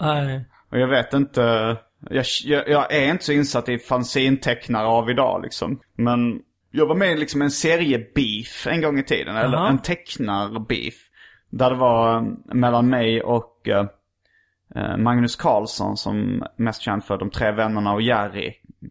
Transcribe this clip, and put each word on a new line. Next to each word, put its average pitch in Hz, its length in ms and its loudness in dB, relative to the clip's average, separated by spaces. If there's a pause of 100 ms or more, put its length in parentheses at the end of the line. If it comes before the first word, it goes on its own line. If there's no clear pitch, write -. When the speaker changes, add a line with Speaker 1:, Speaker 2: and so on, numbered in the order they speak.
Speaker 1:
Nej. 143 440 -2 (260)
Speaker 2:
Och - 80 -2
jag 127 100 2
vet 127 260 0
inte, 117 640 2 (340)
jag, 127 140 0 (200)
jag, 143 240 0
jag 143 240 2
är 143 180 2
inte 175 140 -2
så 151 80 0
insatt 139 360 0
i 120 100 -2
fanzintecknare 127 1080 0
av 117 240 2
idag, 120 320 0
liksom. - 380 -6 (160)
Men 120 440 0 (300)
jag 226 160 2
var - 80 0
med 185 180 2
i, 160 40 0
liksom, 143 260 -2
en 143 80 2
seriebeef 135 1160 0
en 165 160 0
gång 147 160 0
i 135 60 0
tiden, 107 320 -2
eller 123 220 2
Speaker 1:
Aha. 175 100 2
Speaker 2:
en 135 140 2
tecknarbeef. 107 1120 -4 (560)
Där 127 200 2
det 127 60 0
var, 113 400 4
eh, 113 60 0 (320)
mellan 120 340 4
mig 113 340 2
och, - 460 -2
eh, 101 180 2 (880)
eh, - 220 -4
Magnus 120 400 2
Carlsson, 107 600 -2
som 104 500 -4 (100)
mest 117 260 -4
känd 104 220 -4
för 98 140 -2
De 104 120 -6
tre 110 220 0
vännerna 107 400 0
och 104 100 0
Jerry, 104 500 -2 (380)